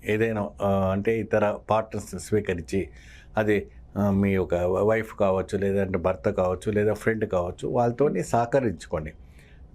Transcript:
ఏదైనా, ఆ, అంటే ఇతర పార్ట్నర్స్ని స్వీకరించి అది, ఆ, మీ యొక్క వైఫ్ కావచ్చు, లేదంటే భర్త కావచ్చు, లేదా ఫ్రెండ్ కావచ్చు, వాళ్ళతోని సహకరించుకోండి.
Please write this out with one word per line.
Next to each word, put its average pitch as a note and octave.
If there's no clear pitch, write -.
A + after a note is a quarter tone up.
ఏదైనా, G#2+
ఆ, G2
అంటే A2
ఇతర G#2
పార్ట్నర్స్ని G2
స్వీకరించి F#2+
అది, G#2
ఆ, G2+
మీ G2
యొక్క F#2
వైఫ్ G#2
కావచ్చు, F#2+
లేదంటే G2
భర్త F#2
కావచ్చు, F#2
లేదా G#2
ఫ్రెండ్ A2
కావచ్చు, F#2
వాళ్ళతోని B2+
సహకరించుకోండి. A2+